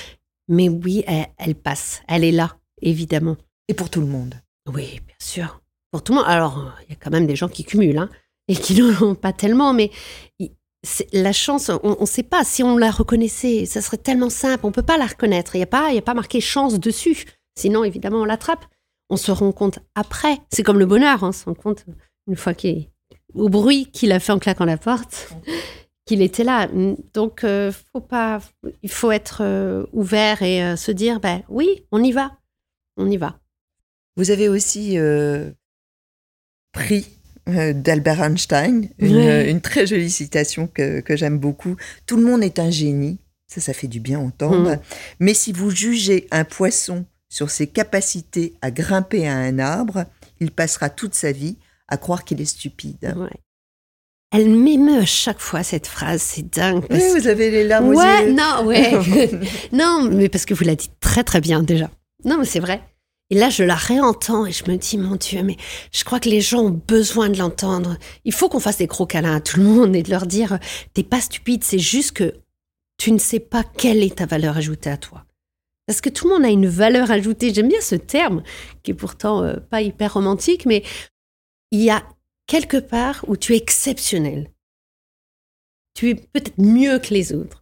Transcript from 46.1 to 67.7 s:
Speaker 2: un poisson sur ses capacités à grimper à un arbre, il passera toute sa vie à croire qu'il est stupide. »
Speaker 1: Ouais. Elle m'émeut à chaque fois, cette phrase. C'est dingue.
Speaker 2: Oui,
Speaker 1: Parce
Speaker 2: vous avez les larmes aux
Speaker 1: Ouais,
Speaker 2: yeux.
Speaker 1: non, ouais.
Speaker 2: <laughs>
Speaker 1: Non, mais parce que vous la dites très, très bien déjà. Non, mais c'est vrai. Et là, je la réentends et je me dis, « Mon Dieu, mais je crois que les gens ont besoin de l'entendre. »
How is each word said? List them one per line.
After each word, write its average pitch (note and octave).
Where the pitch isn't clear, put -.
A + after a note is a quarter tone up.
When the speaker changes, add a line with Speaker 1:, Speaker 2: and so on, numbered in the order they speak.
Speaker 2:
un D#3+
poisson F3+
sur D3
ses D3
capacités F3+
à C3
grimper F#3
à C#3
un C3
arbre, F#3
il D#3+
passera D#3+
toute G3+
sa D3+
vie C#3+
à C#3+
croire F3
qu'il D3
est D3+
stupide. » -
Speaker 1:
Ouais. F3+
Elle G#3+
m'émeut C#4
à G3+
chaque -
fois, E3
cette E3
phrase. D#3
C'est -
dingue. F3+
Speaker 2:
Oui, B3+
Speaker 1:
Parce F#4
Speaker 2:
vous A#3
avez A3
les G#3+
larmes A3
aux C#4
Speaker 1:
Ouais, G4+
Speaker 2:
yeux. C4
Speaker 1:
non, D4+
ouais. A3+
Speaker 2:
<laughs> -
Speaker 1:
Non, D#4
mais G3
parce -
que -
vous F3+
la E3
dites -
très, -
très F3+
bien D#3+
déjà. D#3+
Non, D4
mais C#4
c'est -
vrai. F#3
Et F#3+
là, G#3
je G3
la F3
réentends A3+
et F#3
je -
me F3+
dis, « F#3
Mon G3
Dieu, F#3+
mais G3
je -
crois -
que A#3
les G#3+
gens A#3
ont G#3
besoin G#3+
de G3+
l'entendre. » F3+